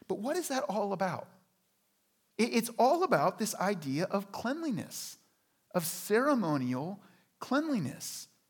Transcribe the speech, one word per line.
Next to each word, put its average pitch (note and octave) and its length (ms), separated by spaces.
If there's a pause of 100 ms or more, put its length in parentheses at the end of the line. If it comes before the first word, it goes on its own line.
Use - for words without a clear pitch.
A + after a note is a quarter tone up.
But - 100
what B3 180
is F4+ 120
that C4 160
all G3+ 300
about? F3+ 340 (1120)
It, A3+ 140
it's A#3 260
all C#4+ 240
about F#3 340
this G#3+ 160
idea E3 520
of G3 260
cleanliness, - 840 (580)
of F3 100
ceremonial E3+ 1120 (400)
cleanliness. B3+ 880 (200)